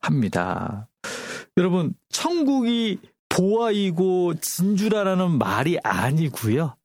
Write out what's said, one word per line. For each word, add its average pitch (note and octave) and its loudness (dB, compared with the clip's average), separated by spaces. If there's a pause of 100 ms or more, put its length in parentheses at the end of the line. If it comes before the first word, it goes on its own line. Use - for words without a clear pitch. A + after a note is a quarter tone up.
합니다." G2 -2 (680)
여러분, F3 2 (160)
천국이 C4 0 (300)
보화이고 F#3 2
진주라라는 F#3+ 0
말이 A#2+ 0
아니고요. B2 0